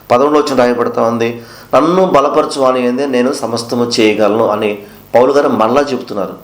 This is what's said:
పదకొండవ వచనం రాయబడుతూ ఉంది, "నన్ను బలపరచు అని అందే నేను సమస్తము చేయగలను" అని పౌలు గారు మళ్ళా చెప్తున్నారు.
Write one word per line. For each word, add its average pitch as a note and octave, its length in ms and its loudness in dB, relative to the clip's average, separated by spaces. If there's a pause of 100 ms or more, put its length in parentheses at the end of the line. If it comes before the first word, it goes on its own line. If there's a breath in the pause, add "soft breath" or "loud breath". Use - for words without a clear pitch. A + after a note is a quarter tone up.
(100 loud breath)
పదకొండవ D3 280 2
వచనం C#3+ 200 -2
రాయబడుతూ A#2+ 440 0
ఉంది, A#2 400 -2 (320 loud breath)
"నన్ను E3+ 320 2
బలపరచు C#3+ 560 0
అని B2+ 240 0
అందే B2+ 200 -2
నేను B2+ 260 0
సమస్తము A#2+ 520 -4
చేయగలను" G#2+ 640 2
అని G#2 300 -2 (360 loud breath)
పౌలు B2+ 180 4
గారు C#3+ 160 2
మళ్ళా A#2 320 0
చెప్తున్నారు. G#2 640 -6